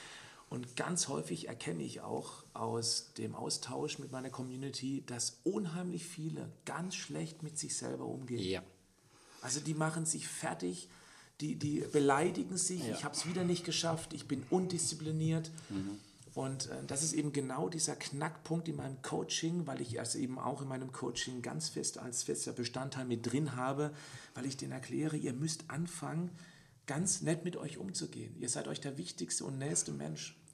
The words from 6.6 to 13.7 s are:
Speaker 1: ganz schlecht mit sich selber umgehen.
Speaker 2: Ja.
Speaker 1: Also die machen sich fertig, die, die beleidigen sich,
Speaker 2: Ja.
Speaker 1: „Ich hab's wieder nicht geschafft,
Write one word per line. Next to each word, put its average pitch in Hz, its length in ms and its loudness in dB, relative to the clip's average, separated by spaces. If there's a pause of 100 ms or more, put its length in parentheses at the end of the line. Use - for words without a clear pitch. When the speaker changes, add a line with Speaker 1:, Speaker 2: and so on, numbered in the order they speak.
Speaker 1:
ganz 175 280 -2
schlecht 160 480 -4
mit 156 160 -6
sich 147 160 -2
selber 127 300 -2
umgehen. 123 420 -2
Speaker 2:
Ja. 92 160 2 (800)
Speaker 1:
Also 135 200 0
die 147 120 0
machen 160 320 2
sich 156 240 0
fertig, - 640 -2 (500)
die, 156 160 0
die 147 340 2
beleidigen 165 680 6
sich, 175 280 2
Speaker 2:
Ja. 110 80 2
Speaker 1:
„Ich - 80 -2
hab's - 240 -2
wieder 180 180 2
nicht 175 200 4
geschafft, 160 480 2